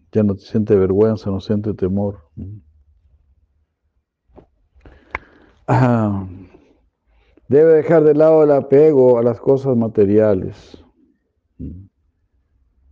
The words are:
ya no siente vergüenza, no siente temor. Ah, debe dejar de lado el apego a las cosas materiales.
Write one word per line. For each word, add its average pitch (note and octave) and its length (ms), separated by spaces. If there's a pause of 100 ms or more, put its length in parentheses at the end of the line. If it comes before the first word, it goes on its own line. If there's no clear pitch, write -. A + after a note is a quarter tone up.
(120)
ya G#2+ 100
no G2+ 140
siente G#2+ 400
vergüenza, G2+ 540
no F#2+ 100
siente G#2 340
temor. G2 540 (3500)
Ah, A2+ 640 (1200)
debe D#3 260
dejar D#3 300
de D3+ 100
lado D#3 300
el D3 60
apego C3+ 680
a A#2 40
las A#2+ 180
cosas C3 360
materiales. G#2 1080 (2000)